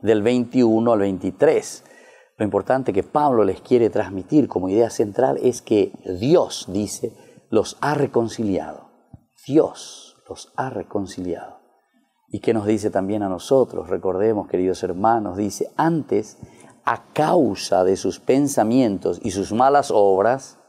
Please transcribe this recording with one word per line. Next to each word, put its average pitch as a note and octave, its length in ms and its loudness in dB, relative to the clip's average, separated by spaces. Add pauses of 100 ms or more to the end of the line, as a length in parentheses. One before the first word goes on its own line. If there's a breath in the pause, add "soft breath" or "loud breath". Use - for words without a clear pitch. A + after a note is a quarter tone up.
del G#2 220 4
veintiuno A#2+ 680 4
al G#2 80 2
veintitrés. G2 800 0 (560 soft breath)
Lo A2+ 40 0
importante G#2+ 480 0
que F#2 120 0
Pablo C#3 400 2
les F#2+ 180 -2
quiere A#2 300 2
transmitir G#2 560 0
como F#2 200 -4
idea A2 220 2
central A#2+ 540 0
es B2 180 0
que G#2 320 2 (260)
Dios, C#3 500 0
dice, G#2 440 -6 (380 loud breath)
los G#2+ 300 0
ha D3 120 0
reconciliado. G#2+ 960 -4 (560)
Dios - 840 -2
los - 280 -18
ha C3 160 -6
reconciliado. F#2 920 -8 (720)
¿Y G#2 60 -8
qué A#2 140 0
nos G#2+ 120 -2
dice G#2+ 240 0
también G2+ 340 -2
a G2 40 -2
nosotros? F#2 640 0
Recordemos, F#2+ 580 -2
queridos F#2 360 -2
hermanos, F#2+ 520 -2
dice, G2+ 400 -6
"Antes, D3 640 -2 (480 loud breath)
a - 260 -4
causa C3 720 0
de F#2 140 2
sus F#2 240 -6
pensamientos A#2+ 1000 0
y G#2 100 -4
sus F#2 200 -4
malas C3+ 420 2
obras G#2 640 2 (120)